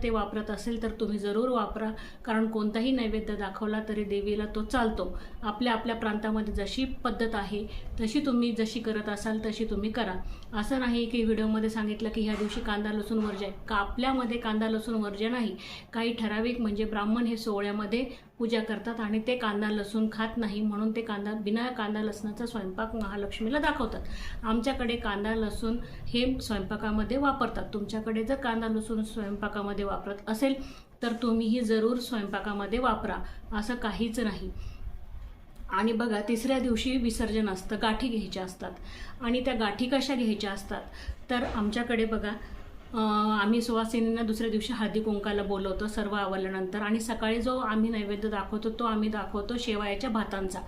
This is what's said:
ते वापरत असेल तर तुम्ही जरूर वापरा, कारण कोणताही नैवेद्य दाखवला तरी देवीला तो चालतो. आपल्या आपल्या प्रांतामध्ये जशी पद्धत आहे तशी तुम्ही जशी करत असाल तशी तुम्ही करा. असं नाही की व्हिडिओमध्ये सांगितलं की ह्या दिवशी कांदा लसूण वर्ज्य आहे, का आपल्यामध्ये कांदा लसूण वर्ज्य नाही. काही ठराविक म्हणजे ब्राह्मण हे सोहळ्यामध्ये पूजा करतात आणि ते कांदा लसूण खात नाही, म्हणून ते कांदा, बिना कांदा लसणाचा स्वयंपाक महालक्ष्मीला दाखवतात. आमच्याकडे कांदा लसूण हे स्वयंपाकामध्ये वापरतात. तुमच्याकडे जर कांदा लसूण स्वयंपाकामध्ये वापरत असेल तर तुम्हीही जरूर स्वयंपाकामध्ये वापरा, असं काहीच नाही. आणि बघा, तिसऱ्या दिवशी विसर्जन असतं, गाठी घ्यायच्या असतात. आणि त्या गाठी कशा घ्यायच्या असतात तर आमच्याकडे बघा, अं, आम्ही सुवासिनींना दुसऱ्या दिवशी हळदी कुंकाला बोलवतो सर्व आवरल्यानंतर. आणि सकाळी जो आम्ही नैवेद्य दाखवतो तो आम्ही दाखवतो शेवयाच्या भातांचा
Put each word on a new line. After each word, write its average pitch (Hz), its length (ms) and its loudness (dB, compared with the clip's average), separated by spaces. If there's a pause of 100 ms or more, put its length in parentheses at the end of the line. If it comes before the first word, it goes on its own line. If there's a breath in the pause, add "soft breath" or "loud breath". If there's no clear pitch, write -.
ते 233 60 2
वापरत 214 420 0
असेल 220 320 -2
तर 220 80 0
तुम्ही 208 260 0
जरूर 208 320 2
वापरा, 220 420 0 (340 loud breath)
कारण 226 220 4
कोणताही 220 440 2
नैवेद्य 214 440 0
दाखवला 214 540 -2
तरी 208 140 0
देवीला 202 420 0
तो 214 180 -2
चालतो. 220 540 2 (260 loud breath)
आपल्या 233 300 2
आपल्या 226 220 0
प्रांतामध्ये 220 580 0
जशी 208 320 0
पद्धत 226 500 0
आहे 208 320 -2 (340 loud breath)
तशी 220 240 4
तुम्ही 240 260 4
जशी 220 280 0
करत 214 300 -2
असाल 214 360 0
तशी 220 200 0
तुम्ही 214 260 0
करा. 202 240 0 (380 loud breath)
असं 220 260 2
नाही 240 260 2
की 226 180 2
व्हिडिओमध्ये 220 460 4
सांगितलं 214 400 0
की 220 120 -2
ह्या 214 180 2
दिवशी 214 220 0
कांदा 208 300 0
लसूण 214 260 0
वर्ज्य 208 280 0
आहे, 196 220 -8
का 220 80 0
आपल्यामध्ये 240 640 2
कांदा 220 320 2
लसूण 220 260 0
वर्ज्य 208 340 0
नाही. 233 260 0 (380 loud breath)
काही 233 200 0
ठराविक 226 480 0
म्हणजे 214 240 2
ब्राह्मण 214 400 2
हे 226 120 0
सोहळ्यामध्ये 208 680 0 (340 loud breath)
पूजा 233 200 2
करतात 220 400 -4
आणि 220 280 0
ते 247 100 2
कांदा 208 320 0
लसूण 214 420 0
खात 226 260 -2
नाही, 214 240 0
म्हणून 214 300 0
ते 226 100 -2
कांदा, 214 320 -2
बिना 220 340 0
कांदा 214 340 -2
लसणाचा 214 440 -4
स्वयंपाक 220 500 -4
महालक्ष्मीला 208 640 -2
दाखवतात. 294 420 0 (420 loud breath)
आमच्याकडे 233 520 2
कांदा 214 400 0
लसूण 220 420 0 (300 loud breath)
हे 254 340 2
स्वयंपाकामध्ये 214 760 0
वापरतात. 269 460 2 (100)
तुमच्याकडे 220 500 -2
जर 269 120 2
कांदा 226 320 0
लसूण 220 360 0
स्वयंपाकामध्ये 202 800 -2
वापरत 196 300 -4 (120)
असेल 269 280 2 (480 loud breath)
तर 233 80 0 (100)
तुम्हीही 226 400 4
जरूर 220 360 4
स्वयंपाकामध्ये 202 800 -2
वापरा, 214 360 2 (380 loud breath)
असं 214 220 -2
काहीच 226 440 -2
नाही. 185 320 -2 (1200 loud breath)
आणि 208 220 4
बघा, 220 360 2
तिसऱ्या 254 320 2
दिवशी 254 380 2
विसर्जन 220 520 2
असतं, 190 320 -4
गाठी 220 260 2
घ्यायच्या 202 360 -2
असतात. 185 280 -8 (500 loud breath)
आणि 247 180 2
त्या 254 140 0
गाठी 214 320 2
कशा 269 300 2
घ्यायच्या 214 360 2
असतात 196 300 -6 (480 loud breath)
तर 247 140 2
आमच्याकडे 220 640 2
बघा, 208 260 0 (600 loud breath)
अं, 214 480 4
आम्ही 226 200 6
सुवासिनींना 226 600 2
दुसऱ्या 220 300 0
दिवशी 214 220 0
हळदी 214 280 2
कुंकाला 202 420 0
बोलवतो 196 440 0
सर्व 208 280 -2
आवरल्यानंतर. 190 680 0
आणि 214 180 2
सकाळी 220 420 0
जो 254 160 2
आम्ही 220 320 2
नैवेद्य 208 400 0
दाखवतो 214 400 -2
तो 226 140 -2
आम्ही 220 260 2
दाखवतो 214 480 -2
शेवयाच्या 208 520 -2
भातांचा 196 580 -2